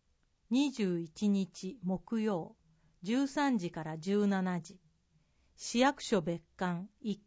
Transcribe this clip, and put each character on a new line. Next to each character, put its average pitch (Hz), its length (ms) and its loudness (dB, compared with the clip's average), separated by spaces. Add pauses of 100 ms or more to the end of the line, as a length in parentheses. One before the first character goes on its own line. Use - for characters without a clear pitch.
(500)
二 269 200 2
十 185 300 0
一 170 300 -2
日 190 520 -2
木 190 400 -2
曜、 208 360 -2 (460)
十 247 220 0
三 277 320 0
時 175 140 -4
か 160 140 -8
ら 160 120 -6
十 202 300 2
七 185 320 0
時。 - 220 -14 (760)
市 - 240 -2
役 277 240 4
所 196 180 2
別 165 200 -4 (160)
館 180 320 -2 (100)
一 208 280 -4